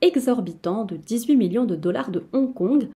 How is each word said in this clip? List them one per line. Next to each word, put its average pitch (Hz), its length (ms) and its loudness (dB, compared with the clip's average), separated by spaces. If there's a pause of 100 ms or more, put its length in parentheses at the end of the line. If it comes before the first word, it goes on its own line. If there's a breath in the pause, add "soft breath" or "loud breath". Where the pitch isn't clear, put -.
exorbitant 226 840 0
de 185 100 -8
dix-huit 233 400 0
millions 226 300 2
de 185 100 0
dollars 180 360 -2
de 175 120 -4 (100)
Hong 262 200 0
Kong, 233 420 2